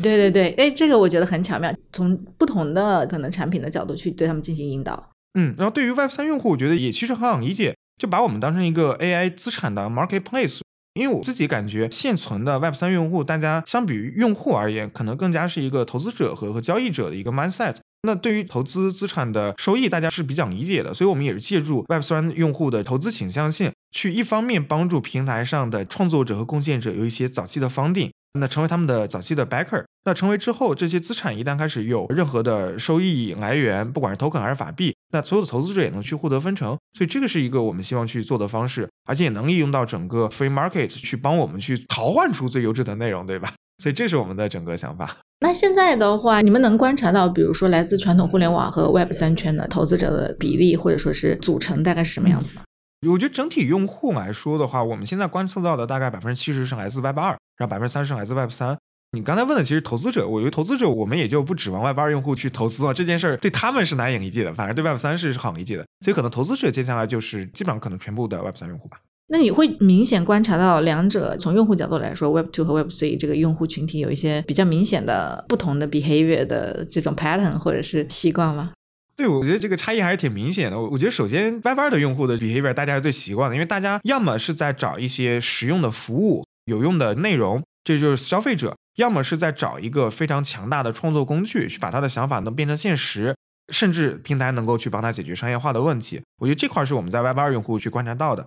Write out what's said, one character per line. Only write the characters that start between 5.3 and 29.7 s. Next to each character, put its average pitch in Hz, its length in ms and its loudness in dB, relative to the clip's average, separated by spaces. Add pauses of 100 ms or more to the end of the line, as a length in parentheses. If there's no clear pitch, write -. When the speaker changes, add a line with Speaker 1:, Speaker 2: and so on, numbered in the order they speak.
Speaker 2:
嗯， 156 240 2
然 190 80 2
后 220 40 2
对 277 140 0
于 240 80 0
Web 269 180 0
三 285 160 -4
用 302 140 0
户， - 100 2
我 151 60 4
觉 135 140 0
得 170 60 4
也 131 140 0
其 233 160 -4
实 254 60 -4
很 233 160 0
好 190 100 2
理 123 140 -2
解， 196 240 0 (240)
就 226 80 -2
把 185 140 2
我 233 60 2
们 107 120 -2
当 143 140 0
成 185 100 2
一 165 80 2
个 156 200 2
A 180 200 0
I 180 160 2
资 180 220 -6
产 113 240 -4
的 101 160 -4
marketplace。 185 680 -2 (340)
因 262 140 -2
为 240 60 2
我 117 80 -2
自 254 100 -6
己 165 140 0
感 113 200 -2
觉 110 240 -2
现 254 260 -2
存 107 280 -4
的 139 160 0
Web 156 140 0
三 180 180 -2
用 165 180 0
户， 175 140 0
大 160 120 -2
家 156 300 0
相 240 180 0
比 170 100 0
于 107 220 -6
用 220 180 4
户 233 180 -2
而 107 180 2
言， 107 200 -4
可 - 140 -6
能 110 120 -4
更 185 140 0
加 165 160 0
是 175 140 -4
一 - 80 -2
个 135 160 0
投 120 140 -6
资 151 140 -4
者 - 220 -2
和， 104 180 -6
和 117 80 -4
交 170 180 0
易 247 120 0
者 113 200 -4
的 85 60 -8
一 98 60 -8
个 120 100 -4
mindset。 160 440 -2 (280)
那 214 100 2
对 214 200 0
于 214 80 0
投 131 220 -4
资 185 280 -2
资 196 140 -6
产 131 240 -4
的 104 260 -2
收 196 200 0
益， 254 120 2
大 170 120 0
家 160 100 0
是 175 120 -6
比 135 120 -4
较 151 140 -2
理 92 160 -4
解 170 180 0
的， 67 100 -6
所 180 140 2
以 - 20 6
我 185 60 4
们 139 100 0
也 143 80 0
是 107 80 -6
借 170 220 0
助 143 260 -2
Web 160 140 2
三 160 340 0
用 160 160 2
户 143 160 0
的 113 140 0
投 127 160 -2
资 185 140 -2
倾 98 180 -6
向 151 200 0
性， 165 220 0 (200)
去 - 200 -2
一 226 100 0
方 220 220 0
面 226 180 0
帮 156 240 0
助 170 140 2
平 131 240 -4
台 120 180 -2
上 127 280 -2
的 107 160 -2
创 180 240 0
作 147 120 4
者 110 140 0
和 110 80 -4
贡 147 160 -2
献 143 180 0
者 110 140 -2
有 104 140 -2
一 - 20 -2
些 127 200 -2
早 110 180 -4
期 - 140 -6
的 131 80 0
funding， 147 420 0 (260)
那 139 120 0
成 151 160 0
为 160 40 0
他 170 80 0
们 170 120 2
的 113 180 2
早 98 140 -8
期 151 160 -4
的 127 100 0
backer。 131 380 -2 (200)